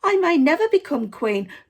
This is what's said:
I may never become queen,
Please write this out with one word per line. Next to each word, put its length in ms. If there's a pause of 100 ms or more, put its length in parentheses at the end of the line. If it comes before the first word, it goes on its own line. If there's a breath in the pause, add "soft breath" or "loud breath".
I 120
may 220
never 320
become 420
queen, 380 (200 loud breath)